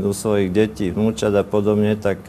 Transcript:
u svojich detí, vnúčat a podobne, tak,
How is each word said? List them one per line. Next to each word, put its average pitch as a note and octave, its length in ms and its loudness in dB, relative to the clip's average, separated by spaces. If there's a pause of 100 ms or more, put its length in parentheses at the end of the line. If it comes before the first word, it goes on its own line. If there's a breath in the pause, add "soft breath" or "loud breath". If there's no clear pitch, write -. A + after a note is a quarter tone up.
u G2+ 80 0
svojich G2+ 400 0
detí, G#2+ 400 0
vnúčat G#2+ 400 0
a G2 80 4
podobne, G#2 560 2
tak, G2 300 -2